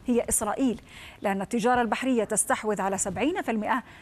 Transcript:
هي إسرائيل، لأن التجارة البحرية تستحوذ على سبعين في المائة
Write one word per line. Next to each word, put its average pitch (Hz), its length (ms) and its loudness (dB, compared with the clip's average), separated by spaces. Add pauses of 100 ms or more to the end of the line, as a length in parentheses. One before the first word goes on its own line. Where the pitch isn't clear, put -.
هي 240 220 2
إسرائيل، 226 520 0 (400)
لأن 196 200 0
التجارة 240 400 2
البحرية 233 420 2
تستحوذ 214 580 0
على 196 160 0
سبعين 233 440 -2
في 247 100 -4
المائة 220 320 0 (180)